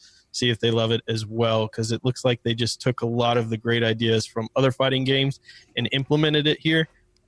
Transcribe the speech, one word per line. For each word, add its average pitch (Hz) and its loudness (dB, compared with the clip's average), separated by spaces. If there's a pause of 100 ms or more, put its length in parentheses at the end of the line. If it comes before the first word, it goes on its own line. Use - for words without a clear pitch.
(320)
see - 0
if 113 0
they 117 2
love 113 2
it 117 0
as 110 -4
well, 113 0
'cause 110 -6
it 110 -6
looks 127 -2
like 123 2
they 117 0
just 117 -4
took 123 -2
a 117 -2
lot 120 0
of 113 0
the 113 -2
great 117 0
ideas 113 0
from 110 -8
other 131 4
fighting 131 0
games 135 0 (380)
and 120 -2
implemented 147 0
it 151 0
here. 160 2 (400)